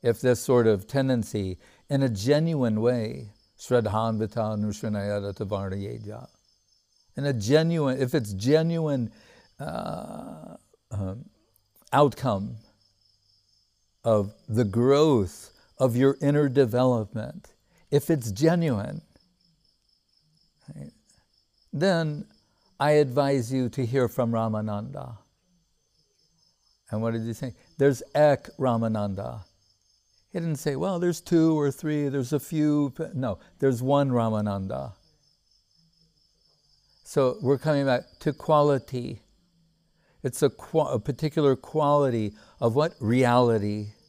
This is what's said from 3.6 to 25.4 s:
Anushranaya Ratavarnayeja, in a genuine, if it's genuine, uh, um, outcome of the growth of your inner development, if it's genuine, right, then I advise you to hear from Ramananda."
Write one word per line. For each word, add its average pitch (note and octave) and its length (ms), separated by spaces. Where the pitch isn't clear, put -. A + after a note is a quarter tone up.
Anushranaya G#2 760
Ratavarnayeja, G2+ 960
in C#3 80
a C#3+ 80
genuine, C#3 680
if B2+ 140
it's G#2 180
genuine, D3 760
uh, - 960
um, G2+ 360
outcome A#2+ 600
of G#2+ 300
the A2+ 160
growth A#2+ 880
of B2 180
your C3+ 260
inner C#3+ 280
development, B2 1040
if C#3+ 180
it's B2 220
genuine, D3+ 680
right, D3+ 200
then E3 520
I D3 120
advise C#3 640
you B2+ 160
to B2+ 160
hear B2 220
from A#2 260
Ramananda." A2 840